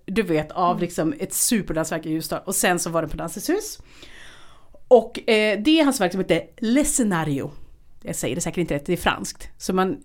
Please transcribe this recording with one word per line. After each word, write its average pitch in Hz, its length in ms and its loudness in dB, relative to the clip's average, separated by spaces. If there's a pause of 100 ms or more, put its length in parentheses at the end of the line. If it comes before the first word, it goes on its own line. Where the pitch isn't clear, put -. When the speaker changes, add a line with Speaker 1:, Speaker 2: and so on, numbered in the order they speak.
Speaker 1:
du 202 160 0
vet, 156 300 0
av 175 180 0
Speaker 2:
Mm. 180 100 0
Speaker 1:
liksom 170 400 -2
ett - 140 -6
superdansverk 165 720 -2
i 160 40 -4
Ljusdal. 160 360 -4
Och 190 80 -4
sen 180 240 2
så 170 120 -4
var 165 120 0
det 156 60 -4
på 160 80 -8
Dansens 170 340 -8
hus. 415 280 -4 (1120)
Och, 226 420 4
eh, 214 320 4
det 311 180 6
är 311 40 6
hans 269 160 2
verk 175 120 2
som 190 80 -2
heter 170 220 2 (160)
Le 240 260 2
Scenario. 156 680 0 (520)
Jag - 140 -8
säger 123 180 -2
det 170 60 -4
säkert 165 180 -4
inte 165 160 0
rätt, 143 120 -4
det 185 60 0
är 170 40 0
franskt. - 520 -2 (100)
Så - 140 -4
man, 185 320 2